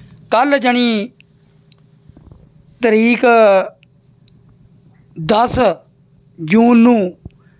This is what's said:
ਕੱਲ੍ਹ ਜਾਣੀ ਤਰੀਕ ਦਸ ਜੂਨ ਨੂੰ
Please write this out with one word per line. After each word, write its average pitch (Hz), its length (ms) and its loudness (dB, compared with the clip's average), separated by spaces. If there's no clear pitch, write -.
ਕੱਲ੍ਹ 277 280 0
ਜਾਣੀ 240 500 -4
ਤਰੀਕ 226 440 0
ਦਸ 220 420 -2
ਜੂਨ 226 400 2
ਨੂੰ 226 380 0